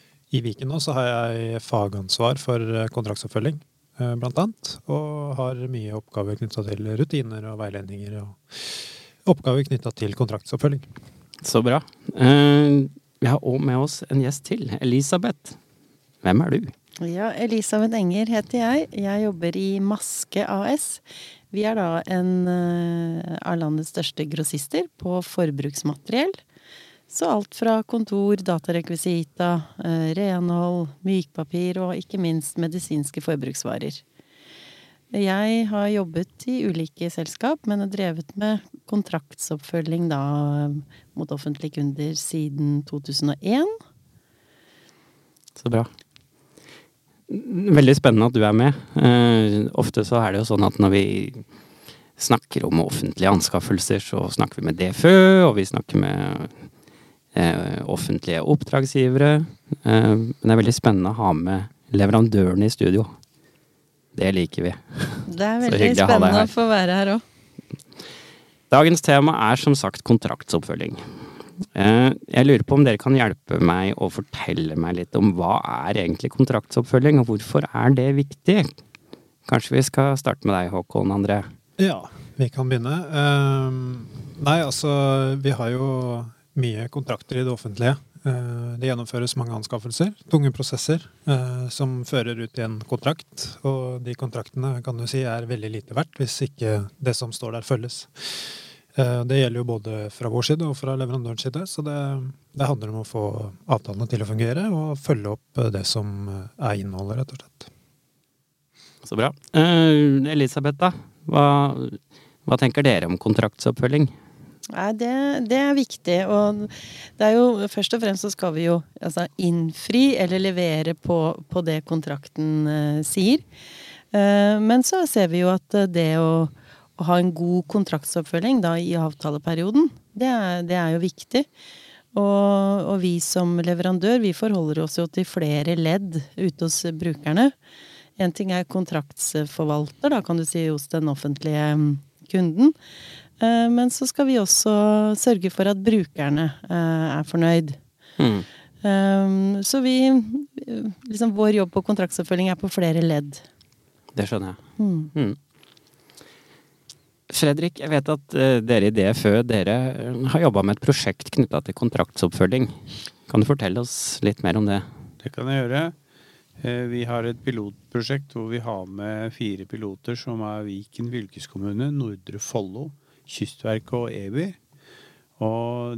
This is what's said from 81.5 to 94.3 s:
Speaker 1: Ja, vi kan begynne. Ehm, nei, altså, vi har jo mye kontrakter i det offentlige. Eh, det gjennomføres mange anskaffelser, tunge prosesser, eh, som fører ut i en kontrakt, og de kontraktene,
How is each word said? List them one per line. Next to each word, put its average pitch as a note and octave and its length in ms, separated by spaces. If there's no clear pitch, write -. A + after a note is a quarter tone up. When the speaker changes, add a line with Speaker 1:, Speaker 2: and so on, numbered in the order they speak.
Speaker 1:
Ja, D3+ 300
vi C3 100
kan C3 200
begynne. C3+ 420
Ehm, C3+ 960
nei, D#3 220
altså, C3+ 800
vi C#3 80
har A#2 200
jo B2+ 540
mye A#2 320
kontrakter B2+ 520
i - 20
det B2+ 80
offentlige. A#2 460
Eh, A#2+ 540
det B2+ 80
gjennomføres A#2+ 500
mange A#2+ 140
anskaffelser, A#2+ 640
tunge C#3+ 220
prosesser, D3+ 500
eh, B2+ 420
som B2+ 360
fører A#2+ 340
ut A2+ 180
i A#2+ 60
en A2 160
kontrakt, - 840
og B2+ 400
de A#2+ 100
kontraktene, B2+ 720